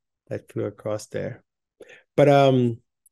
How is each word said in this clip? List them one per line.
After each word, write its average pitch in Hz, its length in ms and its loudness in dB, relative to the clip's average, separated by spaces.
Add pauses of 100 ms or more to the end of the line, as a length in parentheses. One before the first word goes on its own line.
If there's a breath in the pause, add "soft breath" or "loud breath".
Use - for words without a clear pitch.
(300)
that - 200 -12
flew 113 140 -8
across 107 420 -10
there. - 380 -12 (720 loud breath)
But, 143 120 4
um, 131 520 2 (320)